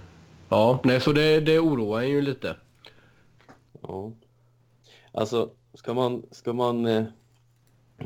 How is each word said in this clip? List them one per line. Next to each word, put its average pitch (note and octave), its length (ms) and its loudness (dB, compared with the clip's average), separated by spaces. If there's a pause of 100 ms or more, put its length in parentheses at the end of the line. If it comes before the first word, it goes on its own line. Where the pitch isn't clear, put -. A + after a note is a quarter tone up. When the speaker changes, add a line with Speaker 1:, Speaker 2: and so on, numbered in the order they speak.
(500)
Speaker 1:
ja, A#2 340 2
nej, B2+ 180 4
så D3+ 100 0
det, D#3 280 4
det D#3 200 4
oroar A#2 420 0
en C3 80 -2
ju C#3+ 120 0
lite. C3 340 -6 (1300)
Speaker 2:
Ja. G2 300 -12 (1000)
Alltså, A2+ 380 -2 (240)
ska - 200 -10
man... B2 380 -2
Ska - 220 -8
man, A#2+ 320 0
eh, A2 180 2 (1040)